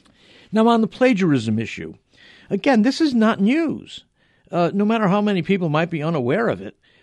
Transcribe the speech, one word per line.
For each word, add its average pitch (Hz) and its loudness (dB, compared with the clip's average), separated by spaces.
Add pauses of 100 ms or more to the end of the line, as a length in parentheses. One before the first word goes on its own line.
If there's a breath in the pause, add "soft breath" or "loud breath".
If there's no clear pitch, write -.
(500 soft breath)
Now, 220 2
on 233 4
the 214 0
plagiarism 151 0
issue, 90 -10 (560 soft breath)
again, 220 2
this 269 0
is 294 0
not 214 2
news. 277 -2 (460)
Uh, 170 0
no 202 2
matter 220 2
how 208 2
many 202 0
people 180 -2
might 165 0
be 165 -6
unaware 160 0
of 95 -6
it, 101 -16 (260 soft breath)